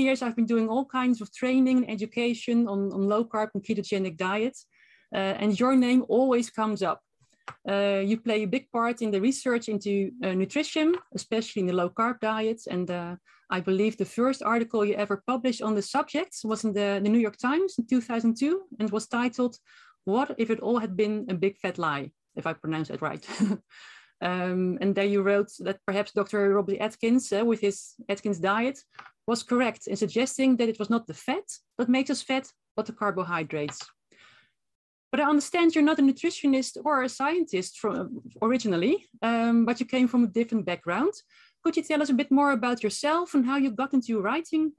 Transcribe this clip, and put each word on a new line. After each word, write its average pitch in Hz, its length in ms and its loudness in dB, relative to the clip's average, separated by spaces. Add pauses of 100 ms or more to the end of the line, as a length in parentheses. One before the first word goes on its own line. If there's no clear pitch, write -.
years, 262 200 2
I've 233 140 -4
been 226 120 2
doing 226 200 2
all 240 160 0
kinds 254 380 0
of 202 120 -12
training 254 440 4
and 247 120 2
education 233 800 0
on, 196 240 -2
on 196 160 0
low-carb 214 460 0
and 196 100 -4
ketogenic 190 540 -2
diets, 208 480 -2 (500)
uh, 196 240 0
and 208 180 2
your 254 200 4
name 247 320 6
always 247 400 2
comes 214 340 -2
up. 170 160 0 (720)
Uh, 202 340 2
you 220 160 0
play 214 240 0
a 202 40 -2
big 262 240 -4
part 233 300 -2
in 220 80 0
the 196 120 2
research 240 480 0
into, 202 420 0 (100)
uh, 185 120 -2
nutrition, 302 600 0 (200)
especially 220 460 -4
in 180 60 0
the 180 60 0
low-carb 202 460 -2
diets. 220 480 -4
And, 180 240 -4
uh, 175 240 -6 (340)
I 185 120 -2
believe 202 340 0
the - 80 -4
first 262 400 -2
article 226 400 0
you 208 120 0
ever 202 300 -2
published 247 360 -2
on 214 140 -2
the 202 60 0
subject 294 640 -4
was 214 220 -4
in 214 80 0
the, 202 280 0
the 208 80 2
New 226 100 4
York 214 180 0
Times 320 420 0
in 233 80 -6
two 254 140 2
thousand 226 360 0
two 359 260 0 (160)
and 208 120 -2
was 214 160 -4
titled, 247 480 -2 (480)
"What 254 340 0
If 226 120 0
It 226 100 0
All 240 200 0
Had 202 180 -4
Been 214 320 0
a 190 60 0
Big 190 220 0
Fat 180 200 -4
Lie?" 147 340 -2 (240)
if 156 100 -8
I 165 80 -2
pronounce 156 360 -4
it - 120 -8
right. - 240 -6 (140)
<laughs> 202 200 0 (640)
Um, 180 600 -2
and 196 120 2
there 196 120 2
you 202 160 2
wrote 202 280 2 (100)
that 190 280 -6
perhaps 202 240 -2
Doctor 202 420 0
Robbie 196 280 0
Atkins, 226 500 0
uh, 208 140 2
with 226 160 2
his - 320 -4 (160)
Atkins 202 280 -2
diet, 220 400 0 (500)
was 233 160 -2
correct 240 440 0
in 202 80 -4
suggesting 254 640 2
that 233 100 2
it 226 100 -2
was 208 120 -4
not 226 180 0
the 156 60 -12
fat 320 320 -6 (320)
that 240 100 0
makes 262 220 2
us 277 120 -2
fat, 262 300 -4 (240)
but 214 100 -2
the 214 60 -10
carbohydrates. 165 880 -4 (1300)
But 262 120 0
I 285 80 2
understand 330 440 4
you're 302 120 6
not 311 140 4
a - 20 4
nutritionist 269 800 2
or 285 200 2
a 262 40 -2
scientist 269 720 -2
from, 190 400 -4 (220)
originally, 233 640 0 (140)
um, 233 440 2
but 233 140 0
you 247 60 -2
came 254 240 2
from 240 160 4
a - 20 0
different 226 380 0
background. 180 480 -2 (500)
Could 330 140 0
you 311 60 0
tell 302 180 0
us 294 80 0
a 285 40 4
bit 240 160 0
more 285 220 4
about 240 320 0
yourself 302 520 0
and 262 100 4
how 262 100 0
you 269 160 2
got 254 220 -4
into 233 260 2
writing 302 600 -2